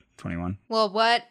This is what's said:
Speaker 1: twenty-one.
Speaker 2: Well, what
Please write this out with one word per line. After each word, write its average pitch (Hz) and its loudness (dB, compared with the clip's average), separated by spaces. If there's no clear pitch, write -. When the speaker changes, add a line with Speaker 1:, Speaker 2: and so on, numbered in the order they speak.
Speaker 1:
twenty-one. 87 -6
Speaker 2:
Well, 220 2
what 226 2